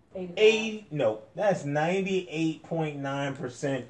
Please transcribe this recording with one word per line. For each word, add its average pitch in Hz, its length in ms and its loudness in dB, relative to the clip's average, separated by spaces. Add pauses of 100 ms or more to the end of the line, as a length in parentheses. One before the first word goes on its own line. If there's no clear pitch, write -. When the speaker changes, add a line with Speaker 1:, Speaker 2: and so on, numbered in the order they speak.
(140)
Speaker 1:
Eighty-five. 180 240 -10
Speaker 2:
eighty, 220 540 4
no, 123 300 0 (140)
that's 175 280 2
ninety-eight 165 1000 0
point 156 340 -4
nine 139 360 -4
percent 131 560 -4